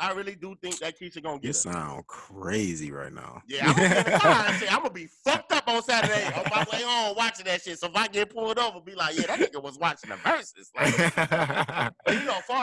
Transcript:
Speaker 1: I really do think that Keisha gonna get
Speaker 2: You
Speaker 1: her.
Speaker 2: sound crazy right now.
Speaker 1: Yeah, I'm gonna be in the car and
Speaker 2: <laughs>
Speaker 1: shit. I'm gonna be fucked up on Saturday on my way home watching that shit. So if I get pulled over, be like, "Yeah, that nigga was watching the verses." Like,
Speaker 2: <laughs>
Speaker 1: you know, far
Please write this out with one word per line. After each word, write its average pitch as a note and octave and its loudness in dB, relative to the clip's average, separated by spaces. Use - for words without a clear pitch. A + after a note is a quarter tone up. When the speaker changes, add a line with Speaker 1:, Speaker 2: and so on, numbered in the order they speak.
Speaker 1:
I F#3+ 0
really G3 -6
do F3+ -14
think F3+ -8
that D#3+ -8
Keisha E3+ -14
gonna D3+ -4
get - -10
Speaker 2:
You C3 -4
Speaker 1:
her. - -2
Speaker 2:
sound D2+ -8
crazy F#2 -6
right C#2 -12
now. C#2 -16
Speaker 1:
Yeah, C#3 0
I'm - 4
gonna F#3 6
be F#3 4
in F3+ 4
the F#3 4
car A3+ 6
and G3 2
Speaker 2:
<laughs> - -4
Speaker 1:
shit. G3 0
I'm D#3+ 4
gonna - -2
be E3+ -12
fucked - -2
up D4 2
on A#3 2
Saturday G#3+ 2
on F#3 -2
my G#3+ 2
way A3+ -2
home A#3 0
watching A3 0
that F3+ 0
shit. E3+ -8
So F3 -4
if E3+ -8
I A3 4
get G#3 0
pulled A3 -2
over, G#3+ 0
be F#3 -18
like, D#3+ 0
"Yeah, E3+ 0
that B3+ 0
nigga D3 0
was C#3 -12
watching D#3 -2
the G2 -6
verses." - -2
Like, D3 2
Speaker 2:
<laughs> D#3+ 0
Speaker 1:
you G#3+ 0
know, C4 -2
far B3+ 0